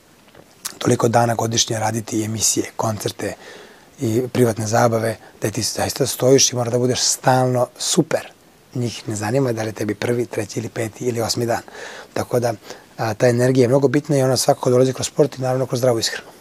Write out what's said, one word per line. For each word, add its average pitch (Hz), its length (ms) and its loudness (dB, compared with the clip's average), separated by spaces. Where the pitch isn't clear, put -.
toliko 120 300 2
dana 117 260 4
godišnje 117 440 -2
raditi 110 420 -2
i 110 40 0
emisije, 110 420 -2
koncerte 104 580 -4
i 123 300 0
privatne 110 340 2
zabave, 113 500 2
da 113 80 0
ti 107 120 -4
zaista 101 440 -2
stojiš 131 460 4
i 123 40 -4
mora 120 140 -2
da 123 80 2
budeš 123 220 0
stalno 127 680 2
super. - 540 0
Njih 120 340 -4
ne 110 80 -4
zanima 120 360 0
da 110 100 -4
li 110 100 -6
tebi 107 220 -4
prvi, 120 320 -2
treći 110 320 -8
ili 113 100 -6
peti 113 360 -8
ili 120 160 -2
osmi 117 260 -2
dan. 110 160 -2
Tako - 260 -2
da, 117 140 -2
a, 117 180 -4
ta 131 140 2
energija 123 360 4
je 113 40 4
mnogo 135 200 4
bitna 143 280 0
i 135 60 4
ona 131 140 2
svakako - 340 2
dolazi 127 220 4
kroz 127 140 -6
sport - 320 0
i 131 40 -6
naravno 127 240 -2
kroz 123 140 -4
zdravu 120 180 2
ishranu. - 320 -6